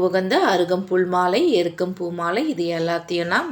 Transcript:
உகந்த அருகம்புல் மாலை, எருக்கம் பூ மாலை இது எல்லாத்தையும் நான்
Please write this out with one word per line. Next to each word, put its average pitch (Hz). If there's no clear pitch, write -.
உகந்த 185
அருகம்புல் 180
மாலை, 180
எருக்கம் 175
பூ 175
மாலை 180
இது 170
எல்லாத்தையும் 170
நான் 311